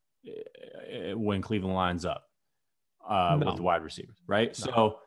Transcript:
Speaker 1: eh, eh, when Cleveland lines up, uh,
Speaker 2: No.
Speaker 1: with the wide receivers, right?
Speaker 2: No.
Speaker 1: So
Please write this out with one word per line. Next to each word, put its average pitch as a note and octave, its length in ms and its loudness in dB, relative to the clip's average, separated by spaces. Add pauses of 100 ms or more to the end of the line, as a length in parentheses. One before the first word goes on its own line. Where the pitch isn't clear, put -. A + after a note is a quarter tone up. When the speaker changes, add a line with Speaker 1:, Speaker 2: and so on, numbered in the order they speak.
(260)
Speaker 1:
eh, - 60 -16 (580)
eh, G2 260 -8
when G#2 260 0
Cleveland F#2+ 340 0
lines F2+ 300 0
up, - 240 -6 (760)
uh, F2+ 320 4
Speaker 2:
No. - 100 2
Speaker 1:
with - 100 -4
the E2+ 60 -6
wide E2+ 200 2
receivers, - 320 -14 (100)
right? A2 220 2
Speaker 2:
No. - 60 -8 (120)
Speaker 1:
So A2 420 4